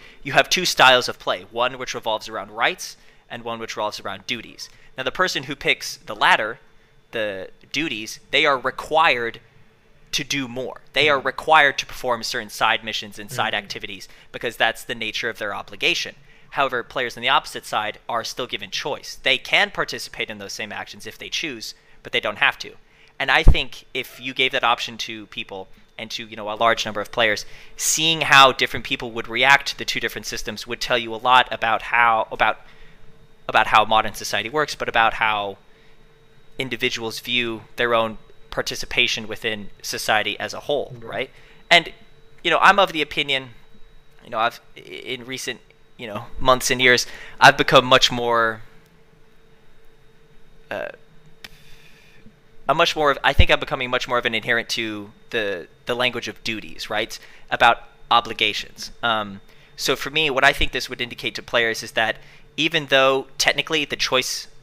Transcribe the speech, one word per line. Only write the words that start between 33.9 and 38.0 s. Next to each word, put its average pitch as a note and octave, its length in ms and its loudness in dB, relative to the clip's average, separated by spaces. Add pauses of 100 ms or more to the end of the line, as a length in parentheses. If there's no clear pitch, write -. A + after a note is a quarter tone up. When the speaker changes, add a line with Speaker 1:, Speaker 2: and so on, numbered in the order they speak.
Speaker 1:
society G#2+ 340 -4
works, D3 260 -2
but - 140 -4
about A2+ 240 2
how G#2 440 -2 (1000)
individuals A#2 640 -4
view A#2+ 400 -2 (160)
their A#2+ 160 2
own A2+ 240 0 (320)